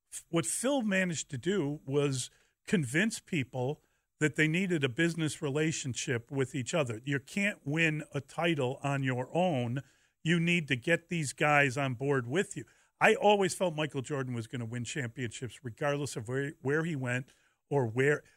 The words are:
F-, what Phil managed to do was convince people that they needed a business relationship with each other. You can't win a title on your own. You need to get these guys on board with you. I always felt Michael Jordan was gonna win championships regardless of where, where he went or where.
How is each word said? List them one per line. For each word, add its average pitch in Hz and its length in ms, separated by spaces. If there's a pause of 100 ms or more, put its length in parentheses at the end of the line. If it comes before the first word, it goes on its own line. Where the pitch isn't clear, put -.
(140)
F-, - 160
what 165 160
Phil 262 380
managed 190 480
to 131 60
do 151 480
was 135 440 (360)
convince 165 540
people 135 640 (400)
that 151 140
they 156 140
needed 175 340
a 135 60
business 160 520
relationship 143 880
with 135 240
each 127 200
other. 120 320
You 139 160
can't 202 420
win 156 400 (100)
a 143 60
title 143 640
on 139 180
your 131 320
own. 139 480 (440)
You 165 160
need 170 260
to 135 80
get 170 320
these 160 240
guys 143 460
on 135 160
board 131 340
with 156 300
you. 120 80 (340)
I 208 160
always 202 380
felt 175 240
Michael 151 240
Jordan 131 320
was 117 120
gonna 120 200
win 120 180
championships 120 800
regardless 143 540
of 113 100
where, 135 240 (100)
where 147 220
he 165 140
went 127 340 (380)
or 139 180
where. 131 360 (140)